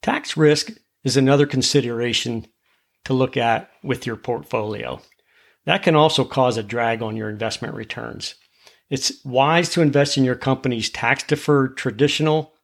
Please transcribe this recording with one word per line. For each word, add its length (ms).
Tax 340
risk 360
is 140
another 280
consideration 1000
to 80
look 240
at 320
with 240
your 80
portfolio. 840
That 180
can 120
also 280
cause 340
a 60
drag 400
on 120
your 140
investment 460
returns. 580
It's 340
wise 460
to 120
invest 360
in 60
your 120
company's 540
tax-deferred 880
traditional 760